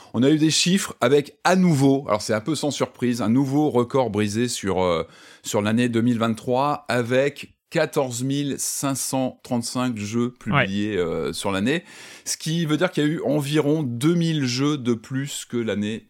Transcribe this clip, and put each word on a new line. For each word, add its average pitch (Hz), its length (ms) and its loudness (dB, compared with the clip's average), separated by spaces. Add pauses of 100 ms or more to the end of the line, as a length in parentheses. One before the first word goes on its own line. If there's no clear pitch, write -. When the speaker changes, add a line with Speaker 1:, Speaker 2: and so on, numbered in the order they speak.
(140)
Speaker 1:
On 110 80 2
a 139 80 6
eu 156 80 6
des 156 120 4
chiffres - 500 0
avec 139 420 2
à 180 140 4
nouveau, 139 500 4
alors 104 160 0
c'est - 100 -2
un 110 80 0
peu 156 140 -4
sans - 160 -4
surprise, 123 520 -2
un 98 60 0
nouveau 139 420 2
record 120 400 2
brisé 104 360 0
sur, 95 340 -2
euh, 87 220 2 (400)
sur 107 200 -2
l'année 113 260 2
deux 113 120 0
mille 117 200 2
vingt-trois 123 680 -2
avec 127 680 -2 (160)
quatorze 143 520 -2
mille 139 360 -2
cinq - 360 -4
cent 131 480 -4
trente-cinq 123 540 -4
jeux 113 420 -2
publiés, 104 560 -2
Speaker 2:
Ouais. 90 80 0
Speaker 1:
euh, 80 300 -2
sur - 180 -4
l'année, 113 320 0 (420)
ce - 120 -6
qui 165 280 -2
veut 151 120 0
dire 175 160 0
qu'il 151 100 0
y 147 60 2
a - 20 0
eu 160 140 -4
environ 151 580 0
deux 127 320 0
mille 165 300 0
jeux 135 340 0
de 120 160 0
plus 135 500 -6
que - 120 -6
l'année 107 540 -2